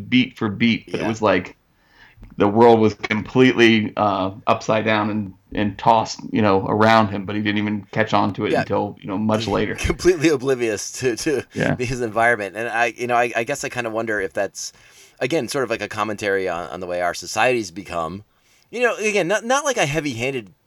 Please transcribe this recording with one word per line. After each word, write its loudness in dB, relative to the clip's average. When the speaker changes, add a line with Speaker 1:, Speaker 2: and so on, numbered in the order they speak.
Speaker 1:
beat 2
for -2
beat. 0
But -4
Speaker 2:
Yeah. -2
Speaker 1:
it -2
was -4
like 0
the 4
world 8
was 4
completely, 4
uh, 0
upside 0
down 0
and, -6
and -2
tossed, 0
you 0
know, 2
around 4
him, -6
but -6
he -2
didn't 0
even -4
catch -2
on 2
to -4
it 0
Speaker 2:
Yeah. 0
Speaker 1:
until, -4
you -14
know, -6
much 0
later. 0
Speaker 2:
<laughs> -10
Completely 2
oblivious -2
to, 0
to -2
Speaker 1:
Yeah. 0
Speaker 2:
his -4
environment. 0
And -6
I, 0
you -4
know, 2
I, 2
I 0
guess -6
I -6
kinda -6
wonder -2
if -4
that's, -6
again, -2
sort -4
of -2
like -2
a -4
commentary -2
on, -4
on -10
the -8
way -2
our 2
society's 0
become. -8
You -8
know, 2
again, 0
not, -2
not 2
like -2
a 2
heavy-handed -4